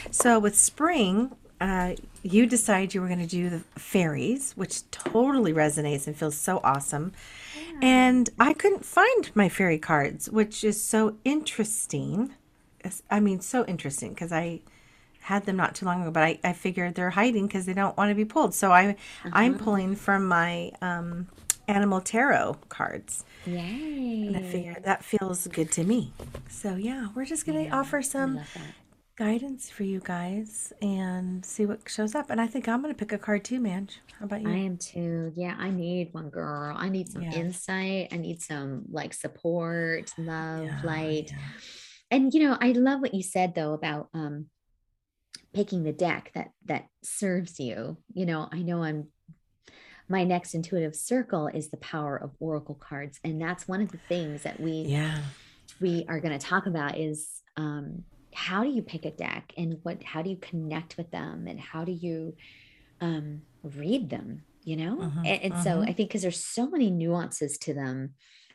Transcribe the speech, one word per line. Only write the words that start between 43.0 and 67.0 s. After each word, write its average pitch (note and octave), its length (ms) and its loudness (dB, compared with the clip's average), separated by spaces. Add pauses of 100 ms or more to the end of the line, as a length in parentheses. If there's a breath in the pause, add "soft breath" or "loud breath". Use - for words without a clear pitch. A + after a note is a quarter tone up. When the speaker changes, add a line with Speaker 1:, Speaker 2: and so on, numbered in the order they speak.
Speaker 2:
what C4+ 140 -2
you F#3+ 80 0
said, F3+ 320 0
though, D#3 200 0
about, D3+ 380 -4
um, D3+ 340 -6 (1080)
picking G3 320 0
the D3+ 80 0
deck E3 420 -2
that, - 160 -8 (140)
that - 220 -4 (160)
serves F3+ 580 -4
you. B2+ 380 -8 (140)
You F#3 140 -2
know, D#3+ 240 -2
I E3+ 120 -4
know E3+ 200 -2
I'm, D3+ 260 -4 (1000 loud breath)
my F#3 160 2
next F3+ 300 2
intuitive E3 420 -2
circle A#3+ 520 0
is D3+ 220 -6
the - 60 -12
power D3 400 -4
of C#3 240 -8
oracle D3+ 340 -6
cards. C#3 480 -12
And D#3+ 180 -4
that's E3+ 280 -6
one F#3 120 -2
of G#3 120 -2
the E3 60 -14 (100)
things D#3 340 -2
that - 180 -8
we, D#3+ 120 -2 (160)
Speaker 1:
Yeah. D3+ 340 0 (580 soft breath)
Speaker 2:
we E3+ 280 0
are D#3+ 120 -2
gonna D#3 180 -2
talk F#3 280 0
about D#3+ 320 -2
is, D3+ 440 -6 (140)
um, D3+ 480 -8 (300)
how F#3 300 -2
do C#4+ 60 0
you B3 120 0
pick - 220 -10
a D#3+ 60 -6
deck - 460 -8
and E3 260 -4
what, E3+ 200 -8
how - 200 -8
do F#3 80 -4
you F#3 60 -6
connect D#3+ 600 -8
with E3+ 140 -10
them - 380 -10
and - 120 -10
how D#3+ 240 -10
do F3+ 80 -4
you, E3 420 -6 (680 soft breath)
um, D3+ 420 -4 (200)
read D3+ 480 -2
them, A#2 320 -8 (220)
you D#3+ 120 -6
know? E3+ 200 -4
Speaker 1:
Mm-hmm, E3 300 -4
Speaker 2:
And, F#3+ 160 2
and F3 220 -2
so F3 140 2
Speaker 1:
mm-hmm. G#3+ 100 2
Speaker 2:
I - 40 0
think G#3 180 -2
'cause G3+ 120 -2
there's F3 220 -2
so B3 240 -2
many C#4+ 220 4
nuances E3 680 -2